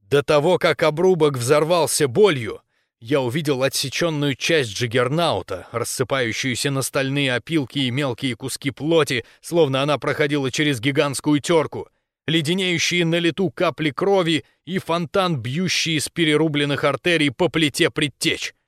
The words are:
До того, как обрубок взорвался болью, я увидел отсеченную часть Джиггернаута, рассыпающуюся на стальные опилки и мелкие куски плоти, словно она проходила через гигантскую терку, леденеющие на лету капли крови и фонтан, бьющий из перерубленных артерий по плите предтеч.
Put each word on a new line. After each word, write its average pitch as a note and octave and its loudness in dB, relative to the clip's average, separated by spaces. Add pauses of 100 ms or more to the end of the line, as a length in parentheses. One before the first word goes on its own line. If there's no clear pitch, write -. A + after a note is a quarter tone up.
До C#3+ 2
того, D#3 4
как E3+ 0
обрубок D#3 2
взорвался D3+ 2
болью, C3+ 2 (380)
я C3 0
увидел C3 -2
отсеченную C#3+ -2
часть D3 0
Джиггернаута, B2 -2
рассыпающуюся B2 -2
на C3+ -2
стальные C3+ -2
опилки C#3+ -2
и B2+ 0
мелкие C3 -4
куски - -6
плоти, D3 0 (160)
словно C#3 2
она C#3+ 0
проходила C#3+ -2
через D3 0
гигантскую C#3+ 0
терку, C#3 -2 (380)
леденеющие E3+ 0
на E3 0
лету E3+ 0
капли D#3+ -2
крови F3 0 (200)
и F3+ -4
фонтан, F3 -2
бьющий D#3 -2
из C#3 -2
перерубленных D3 0
артерий D3 2
по E3+ 0
плите D#3+ 2
предтеч. - -4 (140)